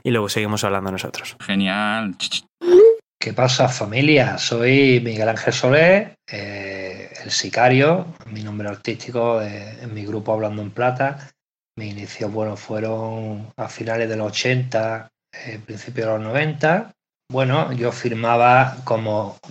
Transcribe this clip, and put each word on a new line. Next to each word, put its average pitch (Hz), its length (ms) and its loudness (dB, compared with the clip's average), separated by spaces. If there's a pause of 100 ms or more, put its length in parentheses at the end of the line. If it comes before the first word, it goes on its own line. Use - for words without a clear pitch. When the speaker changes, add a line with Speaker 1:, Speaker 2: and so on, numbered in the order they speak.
Speaker 1:
y 127 80 0
luego 107 160 0
seguimos 107 380 -2
hablando 98 260 0
nosotros. - 480 -10
Speaker 2:
Genial. 101 800 -2
Ch, - 120 -6
ch. - 160 -6 (760)
Speaker 3:
¿Qué 113 100 -6
pasa, 127 380 2
familia? 120 680 2
Soy 127 640 4
Miguel 110 280 -2
Ángel 113 240 -2
Solé, 170 640 4 (140)
eh, 98 800 -12 (140)
el 104 80 -8
Sicario, 135 760 2 (180)
mi 107 180 -10
nombre 104 240 -8
artístico, 117 720 -2
eh, 104 400 -10
en 117 120 -12
mi 104 120 -10
grupo 107 280 -4
Hablando 107 280 -4
en 104 100 -8
Plata. 131 580 -2 (480)
Mis 104 160 -10
inicios, 104 400 -8
bueno, 107 240 -4
fueron 110 1000 -6
a 110 140 -10
finales 113 400 -4
de 110 80 -4
los 107 100 -4
ochenta, 113 800 -2 (260)
eh, 110 320 -14
principios 113 420 -8
de 110 80 0
los 110 60 -4
noventa. 156 680 -2 (420)
Bueno, 131 400 0
yo 120 180 -2
firmaba 120 920 4
como, 107 540 -2 (140)